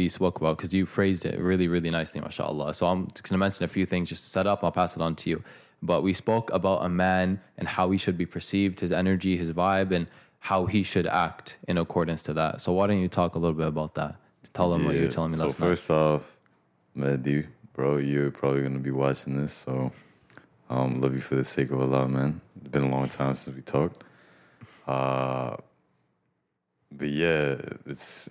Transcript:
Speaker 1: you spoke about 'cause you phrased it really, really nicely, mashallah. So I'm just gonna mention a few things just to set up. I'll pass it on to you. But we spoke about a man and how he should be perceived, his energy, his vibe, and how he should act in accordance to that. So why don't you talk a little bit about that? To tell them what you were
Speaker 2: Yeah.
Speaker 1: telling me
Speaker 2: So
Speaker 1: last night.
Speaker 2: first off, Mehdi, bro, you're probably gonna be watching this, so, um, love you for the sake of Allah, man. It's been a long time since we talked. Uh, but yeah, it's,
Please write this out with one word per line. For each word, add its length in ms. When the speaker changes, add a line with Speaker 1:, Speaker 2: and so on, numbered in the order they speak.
Speaker 1:
you 100
spoke 260
about 220
'cause 160
you 100
phrased 400
it 140
really, 280
really 220
nicely, 320
mashallah. 540
So 100
I'm 220
just 200
gonna 120
mention 260
a 20
few 200
things 220
just 160
to 40
set 160
up. 180
I'll 80
pass 240
it 60
on 140
to 160
you. 120
But 220
we 100
spoke 400
about 320
a 40
man 520
and 100
how 220
he 80
should 180
be 120
perceived, 540
his 100
energy, 460
his 160
vibe, 380
and 140
how 260
he 160
should 240
act 500
in 120
accordance 440
to 120
that. 260
So 120
why 120
don't 160
you 60
talk 260
a 60
little 180
bit 100
about 280
that? 220
To 80
tell 200
them 140
what 80
you 80
were 60
Speaker 2:
Yeah. 40
Speaker 1:
telling 200
me 60
Speaker 2:
So 100
Speaker 1:
last 120
night. 60
Speaker 2:
first 240
off, 500
Mehdi, 520
bro, 240
you're 320
probably 320
gonna 180
be 120
watching 500
this, 120
so, 380
um, 320
love 140
you 60
for 140
the 80
sake 280
of 100
Allah, 260
man. 340
It's 100
been 140
a 80
long 180
time 260
since 200
we 80
talked. 400
Uh, 680
but 180
yeah, 460
it's, 460